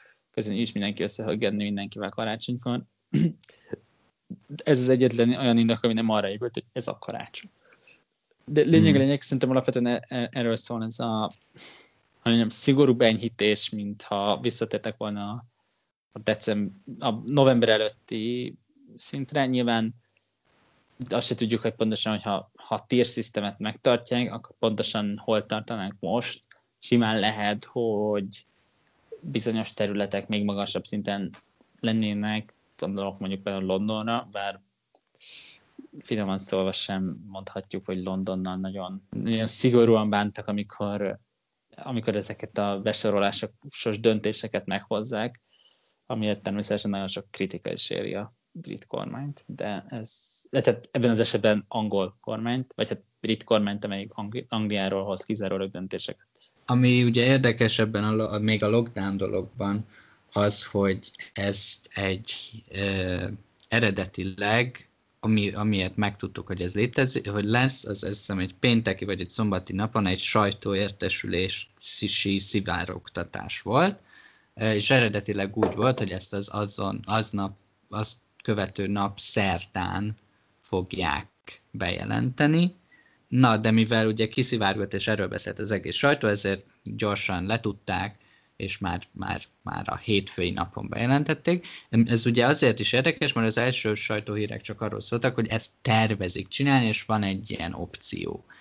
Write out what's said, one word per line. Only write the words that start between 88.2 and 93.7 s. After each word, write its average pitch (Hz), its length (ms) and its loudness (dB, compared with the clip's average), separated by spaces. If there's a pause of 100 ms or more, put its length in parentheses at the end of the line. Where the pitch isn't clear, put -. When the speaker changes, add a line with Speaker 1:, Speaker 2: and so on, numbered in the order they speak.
Speaker 2:
és - 220 -8
már, 90 240 -4 (100)
már, 92 300 -6 (220)
már 50 220 -6
a - 120 -4
hétfői 95 540 0
napon - 380 -4
bejelentették. 147 800 2 (220)
Ez 117 360 4
ugye 120 200 6
azért 131 340 4
is - 140 0
érdekes, 143 400 2
mert 113 140 2
az 110 100 2
első 120 360 2